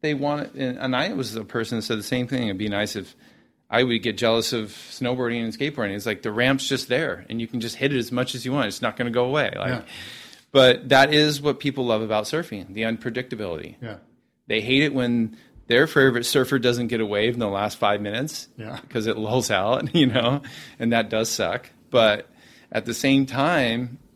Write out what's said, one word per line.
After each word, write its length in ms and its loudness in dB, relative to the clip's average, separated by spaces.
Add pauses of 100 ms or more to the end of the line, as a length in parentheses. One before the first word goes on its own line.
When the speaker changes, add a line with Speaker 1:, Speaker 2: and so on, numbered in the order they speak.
Speaker 1:
they 140 0
want 280 -2
it, 120 -12
and, 240 -4
and 180 -2
I 160 0
was 200 -4
the 120 -8
person 340 -4
that 40 -4
said 160 -2
the 40 -6
same 260 -2
thing. 160 -2
It'd 140 -2
be 100 -2
nice 280 -2
if 180 -10 (560)
I 120 4
would 200 0
get 140 -2
jealous 360 2
of 160 -4
snowboarding 720 -4
and 140 -6
skateboarding. 400 -4
It's 100 -8
like, 160 -4
the 100 -4
ramp's 360 0
just 200 -4
there, 400 -4
and 120 -6
you 60 -4
can 140 -6
just 160 -8
hit 160 0
it 60 0
as 140 -4
much 220 -2
as 100 -10
you 80 -4
want. 160 0
It's 140 -8
not 140 -2
gonna 140 -4
go 160 2
away. 300 0
Like, 140 -4
Speaker 2:
Yeah. 120 -4 (680)
Speaker 1:
but 380 6
that 220 8
is 300 4
what 180 0
people 260 -2
love 160 2
about 220 0
surfing, 480 -8
the 100 -6
unpredictability. 1000 -6
Speaker 2:
Yeah. 140 -12 (500)
Speaker 1:
They 140 0
hate 220 2
it 120 0
when 420 0 (300)
their 200 6
favorite 400 4
surfer 320 2
doesn't 300 2
get 120 0
a 60 0
wave 260 2
in 80 -4
the 80 0
last 300 -2
five 240 2
minutes 460 -6 (100)
Speaker 2:
Yeah. 240 -12
Speaker 1:
because 240 -4
it 100 0
lulls 340 0
out, 440 0
<laughs> 0 -
you 120 6
know, 360 2 (360)
and 140 0
that 160 2
does 220 0
suck. 400 -4 (180)
But 400 4 (420)
at 140 -4
the 80 -6
same 320 2
time 720 -2 (180)